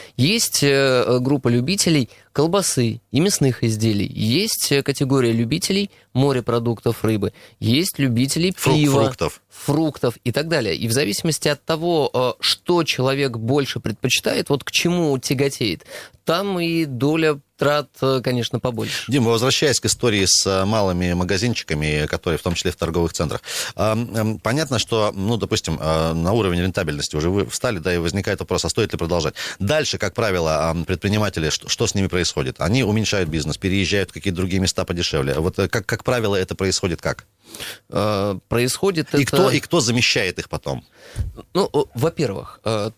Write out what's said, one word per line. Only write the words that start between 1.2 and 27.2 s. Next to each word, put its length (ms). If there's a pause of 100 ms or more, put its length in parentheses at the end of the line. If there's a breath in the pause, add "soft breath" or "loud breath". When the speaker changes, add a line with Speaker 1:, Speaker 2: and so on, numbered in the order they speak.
Speaker 1:
группа 280
любителей 640 (220 loud breath)
колбасы 680 (120)
и 80
мясных 440
изделий. 420
Есть, 640
э, 100
категория 500
любителей 580 (220 soft breath)
морепродуктов, 920
рыбы. 280 (280 loud breath)
Есть 380
любители 580
Speaker 2:
Фрук-, 200
Speaker 1:
пива, 280
Speaker 2:
фруктов. 440
Speaker 1:
фруктов 680 (100)
и 80
так 160
далее. 260
И 140
в 40
зависимости 560
от 160
того, 480
э, 280
что 440
человек 520
больше 440
предпочитает, 680
вот 140
к 80
чему 460
тяготеет, 680 (380 loud breath)
там 340
и 260
доля 540 (180)
трат, 320 (140)
э, 200
конечно, 380
побольше. 500
Speaker 2:
Дима, 200
возвращаясь 500
к 60
истории 400
с, 200
э, 200
малыми 480
магазинчиками, 920
которые 320
в 40
том 120
числе 160
в 60
торговых 380
центрах. 260 (360 loud breath)
Ам, 380
ам, 260
понятно, 380
что, 360
ну, 240
допустим, 420
э, 320
на 200
уровень 280
рентабельности 560
уже 140